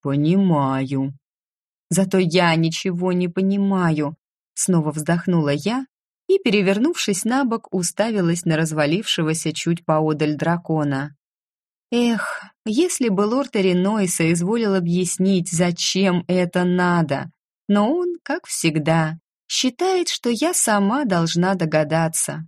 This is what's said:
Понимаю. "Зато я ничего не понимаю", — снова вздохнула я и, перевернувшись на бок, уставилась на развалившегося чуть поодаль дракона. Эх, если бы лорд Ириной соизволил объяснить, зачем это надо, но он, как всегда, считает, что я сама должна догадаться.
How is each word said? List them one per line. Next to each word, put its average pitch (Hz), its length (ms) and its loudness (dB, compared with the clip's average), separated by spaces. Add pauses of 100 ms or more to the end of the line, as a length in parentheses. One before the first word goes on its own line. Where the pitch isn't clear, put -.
Понимаю. 139 1120 0 (760)
"Зато 190 280 2
я 170 360 2
ничего 175 560 -2
не 180 160 0
понимаю", — 185 880 0 (380)
снова 160 380 0
вздохнула 165 580 0
я 208 360 -2 (440)
и, 392 100 4
перевернувшись 208 880 0
на 254 180 0
бок, 226 260 -4
уставилась 185 760 -2
на 165 100 2
развалившегося 156 960 0
чуть 170 320 -2
поодаль 156 540 0
дракона. 151 800 -2 (760)
Эх, 233 540 -2 (200)
если 247 440 0
бы 196 140 2
лорд 247 340 -2
Ириной 190 500 2
соизволил 180 680 0
объяснить, 180 760 0
зачем 175 800 0
это 180 340 0
надо, 175 680 0 (380)
но 208 260 2
он, 349 300 -2
как 320 240 -6
всегда, 160 720 0 (300)
считает, 349 580 0
что - 220 -4
я 294 240 0
сама 214 500 2
должна 175 520 2
догадаться. 160 920 -2